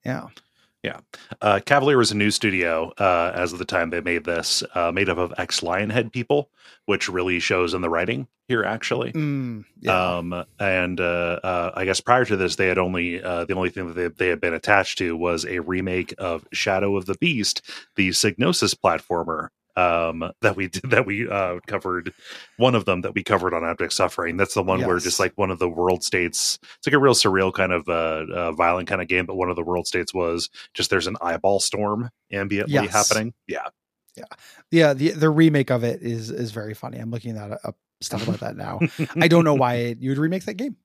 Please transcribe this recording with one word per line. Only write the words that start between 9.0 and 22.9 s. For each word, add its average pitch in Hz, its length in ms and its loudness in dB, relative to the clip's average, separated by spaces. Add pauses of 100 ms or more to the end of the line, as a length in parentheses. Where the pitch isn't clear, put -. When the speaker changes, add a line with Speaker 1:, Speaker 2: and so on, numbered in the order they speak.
Speaker 1:
Mm, 135 520 -4 (160)
yeah. 92 360 0
Speaker 2:
Um, 87 280 -6 (140)
and, 92 420 0
uh, 87 420 0
uh, 90 320 -2
I 95 120 -2
guess 95 160 0
prior 123 240 4
to 104 100 0
this, 92 200 0
they 95 120 2
had 90 80 2
only, 90 460 -2
uh, 87 240 -4
the 95 80 -2
only 92 160 0
thing 92 160 -8
that 85 80 -10
they, 87 140 -2
they 90 200 -2
had 85 140 0
been 87 120 0
attached 95 440 2
to 85 180 -2
was 85 300 -2
a 90 140 -4
remake 92 580 -2
of 87 340 -6
Shadow 98 460 0
of 92 80 -6
the 95 80 -2
Beast, 135 480 0 (340)
the 95 140 2
Psygnosis 110 640 0
platformer, 82 720 -2 (280)
um, 85 560 0 (100)
that 98 140 2
we 95 120 -4
<laughs> - 0 -
did, - 220 -8
that 127 160 4
we, 101 240 -4
uh, 92 380 -2
covered, 92 440 -4 (440)
one 123 180 6
of 104 120 2
them 90 160 0